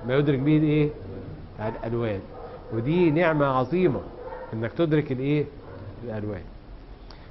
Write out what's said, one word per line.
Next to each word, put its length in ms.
ما 80
يدرك 240
به 180
الايه؟ 320
الالوان. 600
ودي 380
نعمة 340
عظيمة 540
انك 180
تدرك 400
الايه؟ 340
الالوان. 380